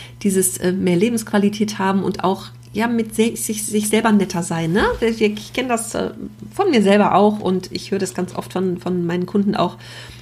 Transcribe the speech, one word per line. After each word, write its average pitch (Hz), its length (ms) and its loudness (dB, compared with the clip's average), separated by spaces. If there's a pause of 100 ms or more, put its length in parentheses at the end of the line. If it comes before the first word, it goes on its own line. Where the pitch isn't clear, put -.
(220)
dieses, 190 360 0
äh, 180 140 0
mehr 185 240 2
Lebensqualität 214 840 0
haben 190 240 0
und - 200 -2
auch, 185 240 -2 (260)
ja, 220 140 0
mit 226 280 -2
se-, 226 200 2
sich, - 280 -6
sich 208 240 -2
selber 226 240 2
netter 185 320 2
sein, 165 300 -2
ne? 240 100 4 (160)
Ich, 226 220 0
ich 208 320 -2
kenn 254 160 -2
das, 226 260 -4
äh, - 160 -4 (420)
von 392 160 0
mir 226 140 6
selber 196 320 6
auch 208 240 4
und 185 320 -2
ich - 200 -10
höre 196 80 0
das 185 140 -4
ganz 180 220 -6
oft - 180 -8
von, 180 240 -2
von 175 280 -2
meinen 175 200 -2
Kunden 202 300 2
auch, 180 220 0 (440)